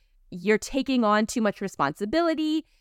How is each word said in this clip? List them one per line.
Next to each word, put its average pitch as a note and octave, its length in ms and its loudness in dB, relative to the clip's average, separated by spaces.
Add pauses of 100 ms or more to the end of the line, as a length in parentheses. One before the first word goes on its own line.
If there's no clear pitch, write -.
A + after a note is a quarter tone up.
(300)
you're F#3 280 0
taking C4 460 -2
on G#3+ 220 4
too - 140 -4
much G#3 200 0
responsibility. D#4 1040 -2 (160)